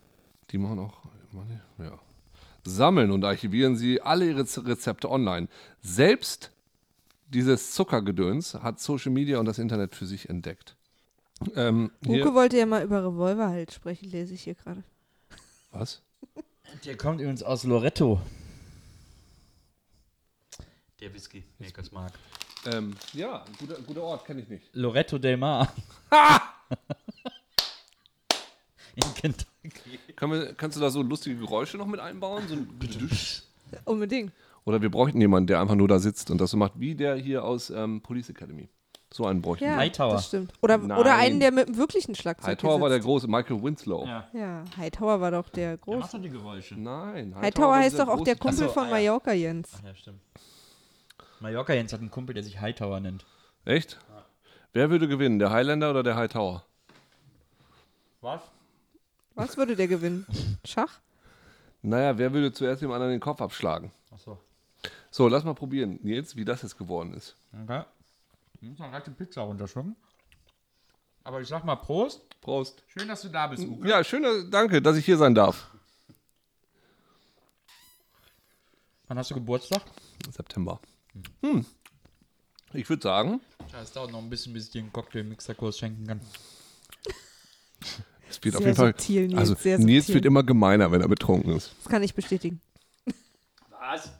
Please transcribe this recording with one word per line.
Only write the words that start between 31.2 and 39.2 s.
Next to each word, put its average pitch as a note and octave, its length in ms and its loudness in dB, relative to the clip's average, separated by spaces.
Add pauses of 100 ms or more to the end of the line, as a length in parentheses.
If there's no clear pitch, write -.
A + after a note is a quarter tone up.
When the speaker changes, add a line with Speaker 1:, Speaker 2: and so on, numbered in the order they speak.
Speaker 1:
Geräusche A2+ 380 -4
noch G3+ 100 -8
mit G#3 120 -6
einbauen? F#3+ 480 -8
So D#3+ 60 -8
ein A#2+ 260 -8
Düdüsch? A#2+ 640 -4 (440)
Speaker 2:
Unbedingt. G#3+ 460 -4 (340)
Speaker 1:
Oder G#2+ 160 2
wir A2 100 2
bräuchten C3 280 2
jemanden, F#2 280 6
der F2+ 120 4
einfach G2+ 160 2
nur G2 120 8
da G2 120 8
sitzt G2+ 320 -2
und F2+ 80 2
das F2+ 120 2
so G#2+ 60 0
macht, G2 220 2
wie C#3 160 -4
der C#3+ 200 0
hier C3 280 -4
aus, A#2+ 280 -4
ähm, A2 300 -6
Police A#2+ 280 -8
Academy. D#2 400 -16 (420)
So A#2 140 -4